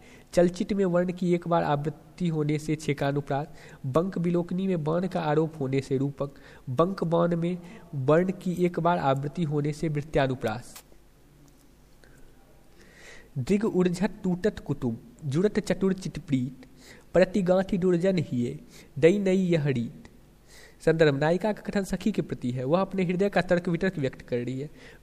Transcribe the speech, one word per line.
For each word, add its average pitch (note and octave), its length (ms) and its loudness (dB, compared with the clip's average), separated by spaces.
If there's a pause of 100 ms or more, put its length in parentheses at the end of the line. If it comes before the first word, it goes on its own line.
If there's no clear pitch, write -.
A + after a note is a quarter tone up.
(340)
चलचित्र F3+ 420 2
में G3 100 2
वर्ण F3+ 280 2
की F3 200 0
एक E3+ 140 0
बार E3 160 4
आवृत्ति D3 640 -2
होने D3+ 320 0
से D3+ 160 -2
छेकानुप्रास, C#3+ 720 -2 (380)
बंक D#3+ 320 0
विलोकनी F3 500 0
में F3 160 0
बाण F3 240 0
का F3+ 140 -4
आरोप D#3 380 2
होने C3+ 220 0
से C3+ 160 -2
रूपक, C#3 340 -4 (380)
बंक F3 340 0
बाण E3+ 320 2
में E3+ 220 -2 (380)
वर्ण D3+ 360 4
की F3 340 -2
एक F3 140 -2
बार E3+ 180 2
आवृत्ति C#3+ 460 0
होने D3 300 -2
से D#3+ 160 -4
वृत्त्यानुप्रास। C3+ 920 -2 (2500)
दृग F#3 260 0
उर्झत F3+ 480 0 (120)
टूटत F#3 360 -2
कुटुम, B2 380 -4 (280)
जुड़त F3+ 340 0
चतुर F#3+ 340 0
चितप्रीत, - 720 -4 (480)
प्रतिगांठी F#3 640 4
दुर्जन F3+ 420 2
हिये, C3 400 -2 (400)
दई F3 200 6
नई F#3+ 180 2
यह E3+ 300 2
रीत। B2 360 -2 (840)
संदर्भ, D#3+ 340 6
नायिका F3+ 340 2
का - 80 -12
कथन G3 220 -2
सखी G3 280 -2
के F#3 100 -2
प्रति B2 300 -6
है। C3 120 -6
वह D#3+ 180 2
अपने F#3+ 220 -2
हृदय F#3 260 2
का F#3 120 2
तर्क F3 280 0
वितर्क F3 280 0
व्यक्त C3 240 -2
कर - 160 -4
रही B2+ 220 -4
है। D3 100 -8 (340)